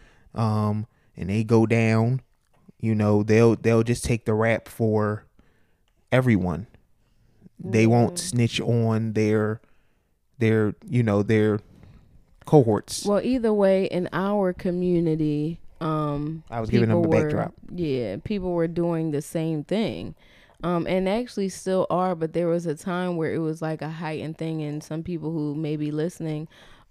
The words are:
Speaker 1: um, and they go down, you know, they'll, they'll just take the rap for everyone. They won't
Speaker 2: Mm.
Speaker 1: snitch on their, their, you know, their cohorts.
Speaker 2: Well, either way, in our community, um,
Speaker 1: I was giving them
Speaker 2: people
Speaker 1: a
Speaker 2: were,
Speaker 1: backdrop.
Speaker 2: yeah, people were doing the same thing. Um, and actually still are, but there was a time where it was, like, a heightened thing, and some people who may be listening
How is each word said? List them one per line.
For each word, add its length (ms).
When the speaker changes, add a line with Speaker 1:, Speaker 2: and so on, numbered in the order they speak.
Speaker 1:
um, 500
and 120
they 140
go 220
down, 560
you 160
know, 280
they'll, 320
they'll 280
just 200
take 220
the 80
rap 340
for 580
everyone. 560
They 220
won't 300
Speaker 2:
Mm. 40
Speaker 1:
snitch 420
on 520
their, 480
their, 360
you 160
know, 180
their 380
cohorts. 540
Speaker 2:
Well, 180
either 300
way, 320
in 260
our 400
community, 1120
um, 720
Speaker 1:
I 80
was 100
giving 200
them 80
Speaker 2:
people 80
Speaker 1:
a 20
Speaker 2:
were, 140
Speaker 1:
backdrop. 320
Speaker 2:
yeah, 520
people 260
were 160
doing 440
the 100
same 420
thing. 520
Um, 240
and 220
actually 400
still 420
are, 240
but 200
there 140
was 180
a 100
time 400
where 180
it 60
was, 220
like, 200
a 80
heightened 480
thing, 240
and 220
some 180
people 300
who 240
may 220
be 140
listening 580